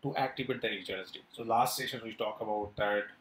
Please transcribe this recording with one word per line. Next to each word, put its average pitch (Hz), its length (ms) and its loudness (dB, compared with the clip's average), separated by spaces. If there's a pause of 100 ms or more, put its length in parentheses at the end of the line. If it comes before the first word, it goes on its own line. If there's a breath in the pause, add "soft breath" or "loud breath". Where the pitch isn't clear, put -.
to 139 100 -2
activate 131 480 0
the 110 80 2
H 98 220 -4
R 95 80 -4
S 92 100 -10
D. - 120 -14 (100)
So 117 100 -10
last 113 340 4
session 123 280 -4
we 113 80 -6
talked 107 280 -2
about 107 360 -2
that 104 300 4 (140)